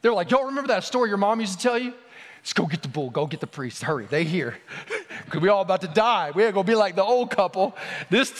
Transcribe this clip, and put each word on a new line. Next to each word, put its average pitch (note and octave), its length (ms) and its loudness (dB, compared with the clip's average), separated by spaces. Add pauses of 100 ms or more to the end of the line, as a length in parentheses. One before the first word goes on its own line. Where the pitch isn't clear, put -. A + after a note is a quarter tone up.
They're A#3 100 4
like, F3+ 200 0
"Y'all C4 140 2
remember C#4 220 -4
that A3 140 2
story B3 260 0
your G3+ 100 0
mom G#3+ 220 2
used F#3+ 200 -6
to - 20 -4
tell A#3+ 160 2
you? B3 160 -6 (440)
Let's - 160 -10
go E3+ 120 0
get D#3 160 -4
the D3 60 -10
bull, C3+ 220 -4
go C#3+ 160 -2
get D3 140 -10
the D3 60 -6
priest, B2 380 -10
hurry, C3 220 -2
they D#3 180 0
here. D#3 340 -2 (320)
<laughs> - 380 -10
'Cause D#3 120 -4
we F#3 100 4
all G3+ 100 4
about F#3 220 0
to F#3+ 60 -8
die. F#3+ 460 2
We're G#3+ 160 4
gonna F#3+ 140 0
be A3 100 2
like G3+ 220 2
the F#3+ 80 4
old B3 260 2
couple. F#3+ 460 0 (340)
This B3+ 300 4